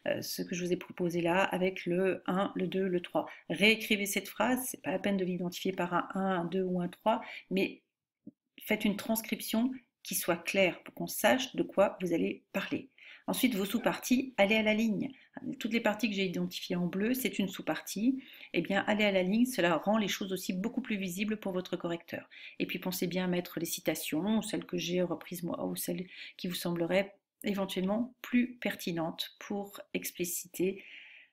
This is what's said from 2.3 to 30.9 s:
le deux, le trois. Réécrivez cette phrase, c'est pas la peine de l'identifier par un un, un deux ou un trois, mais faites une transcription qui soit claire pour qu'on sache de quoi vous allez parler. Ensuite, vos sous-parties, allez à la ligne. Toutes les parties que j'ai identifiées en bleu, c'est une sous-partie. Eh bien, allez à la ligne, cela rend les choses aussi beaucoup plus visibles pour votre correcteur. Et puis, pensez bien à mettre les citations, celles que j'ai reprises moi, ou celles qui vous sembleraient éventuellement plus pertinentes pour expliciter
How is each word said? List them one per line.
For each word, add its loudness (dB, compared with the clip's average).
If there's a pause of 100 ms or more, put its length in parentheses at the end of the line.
le 0
deux, 0
le 2
trois. -2 (220)
Réécrivez 4
cette -2
phrase, 2
c'est -8
pas -2
la 2
peine 2
de 2
l'identifier -2
par -2
un 2
un, 2
un 0
deux 0
ou 0
un 0
trois, 2 (300)
mais 0 (800)
faites 0
une 4
transcription -2 (300)
qui -4
soit 0
claire 2
pour -16
qu'on -6
sache 2
de 2
quoi 4
vous 0
allez 0 (100)
parler. -4 (400)
Ensuite, 2
vos 0
sous-parties, 2
allez 6
à 4
la 4
ligne. 2 (480)
Toutes -4
les 4
parties 2
que -2
j'ai 2
identifiées -2
en 0
bleu, 0
c'est -2
une 2
sous-partie. -2 (320)
Eh 0
bien, 2
allez 4
à 4
la 4
ligne, 4
cela 4
rend 2
les 2
choses -4
aussi -2
beaucoup -2
plus -2
visibles -2
pour -4
votre -2
correcteur. -6 (300)
Et 0
puis, -4
pensez -2
bien 0
à 0
mettre -2
les -4
citations, 0
celles -4
que -6
j'ai 0
reprises -6
moi, -4
ou -4
celles -4 (300)
qui -6
vous -4
sembleraient 0 (300)
éventuellement 0 (100)
plus 2
pertinentes -4
pour -8 (140)
expliciter -2 (500)